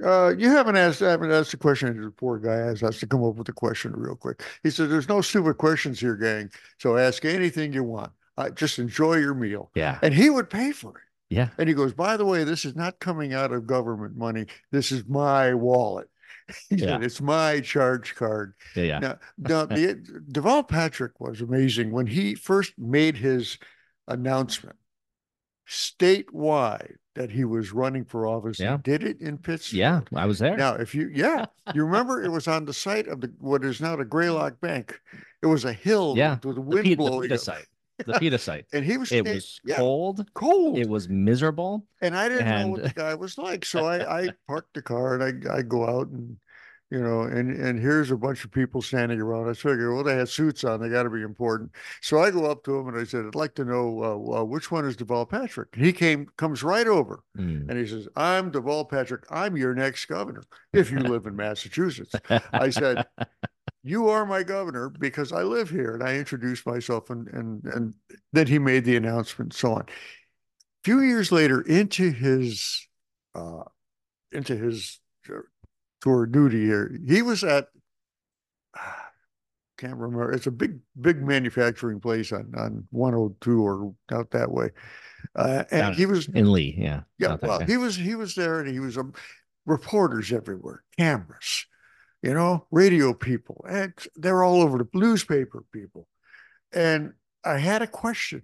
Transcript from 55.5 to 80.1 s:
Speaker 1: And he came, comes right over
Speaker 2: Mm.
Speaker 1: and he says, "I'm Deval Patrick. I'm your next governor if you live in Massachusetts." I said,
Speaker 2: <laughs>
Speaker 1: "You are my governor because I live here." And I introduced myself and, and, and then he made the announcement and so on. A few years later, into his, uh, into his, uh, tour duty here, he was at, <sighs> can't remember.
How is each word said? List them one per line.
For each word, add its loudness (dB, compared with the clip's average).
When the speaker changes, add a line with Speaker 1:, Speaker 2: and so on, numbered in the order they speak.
Speaker 1:
And 2
he 6
came, 2
comes -4
right 2
over 2
Speaker 2:
Mm. -4
Speaker 1:
and -4
he -2
says, -10
"I'm 0
Deval -4
Patrick. -4
I'm -4
your 0
next -2
governor -8
if 6
you -2
live -2
in -10
Massachusetts." -6
I 2
said, 0
Speaker 2:
<laughs> -14
Speaker 1:
"You 0
are 2
my -2
governor -6
because -4
I -2
live -2
here." -2
And -6
I -2
introduced -6
myself -4
and, -10
and, -8
and -4
then 6
he 4
made 4
the 4
announcement -2
and -14
so 0
on. -4
A -12
few 4
years 4
later, 6
into 4
his, 0
uh, -12
into -6
his, -6
uh, -12
tour 4
duty 4
here, 2
he 6
was 0
at, 2
<sighs> -16
can't -12
remember. -4